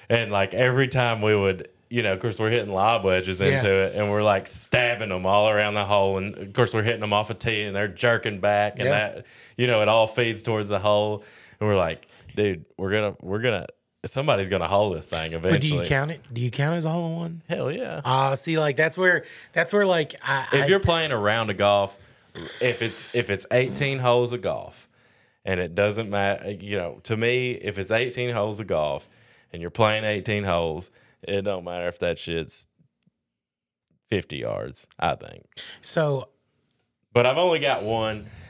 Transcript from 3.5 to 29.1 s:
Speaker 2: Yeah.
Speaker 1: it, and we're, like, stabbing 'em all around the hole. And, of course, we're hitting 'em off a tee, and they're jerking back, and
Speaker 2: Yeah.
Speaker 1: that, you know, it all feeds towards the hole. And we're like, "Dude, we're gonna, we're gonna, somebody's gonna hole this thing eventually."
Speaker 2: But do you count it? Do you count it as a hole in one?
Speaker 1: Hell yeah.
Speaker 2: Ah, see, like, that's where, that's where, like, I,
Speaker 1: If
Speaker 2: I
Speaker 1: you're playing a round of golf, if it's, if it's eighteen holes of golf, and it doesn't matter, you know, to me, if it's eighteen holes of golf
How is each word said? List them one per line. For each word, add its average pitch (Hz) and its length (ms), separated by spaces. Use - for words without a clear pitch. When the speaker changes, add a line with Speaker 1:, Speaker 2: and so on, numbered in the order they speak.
Speaker 2:
Yeah. 95 160
Speaker 1:
it, - 100
and 104 160
we're, 104 120
like, 98 220
stabbing 120 640
'em 92 160
all 104 240
around 104 260
the 101 100
hole. 98 320
And, 98 200
of 98 140
course, 117 220
we're 110 100
hitting 110 180
'em 107 120
off 104 160
a 113 40
tee, 107 300
and 101 100
they're 101 140
jerking 110 540
back, 104 380
and 117 100
Speaker 2:
Yeah. - 20
Speaker 1:
that, 104 340
you 123 120
know, 113 140
it 104 60
all 110 200
feeds 113 360
towards 107 240
the 101 120
hole. 104 440
And 107 80
we're 101 80
like, 82 300
"Dude, 95 300
we're 95 140
gonna, 104 300
we're 98 180
gonna, 113 280
somebody's 120 440
gonna 87 180
hole 101 220
this 80 180
thing 80 240
eventually." 82 220
Speaker 2:
But 104 80
do 151 140
you 135 80
count 143 280
it? 156 100
Do 117 80
you 123 100
count 147 220
it 170 60
as 160 60
a 160 40
hole 170 180
in 160 80
one? 165 320
Speaker 1:
Hell 135 240
yeah. 160 320
Speaker 2:
Ah, 135 300
see, 156 260
like, 147 160
that's 160 220
where, 180 260
that's 170 180
where, 208 140
like, 170 300
I, 135 240
Speaker 1:
If 139 120
Speaker 2:
I - 20
Speaker 1:
you're 190 160
playing 165 320
a 117 40
round 107 340
of 101 40
golf, 101 420
if 123 220
it's, - 340
if 117 140
it's 98 200
eighteen 131 500
holes 123 340
of 120 80
golf, 65 480
and 92 160
it 85 120
doesn't 104 360
matter, 98 420
you 101 260
know, 85 260
to 113 120
me, 123 360
if 98 280
it's 95 120
eighteen 123 400
holes 107 280
of 107 80
golf 76 400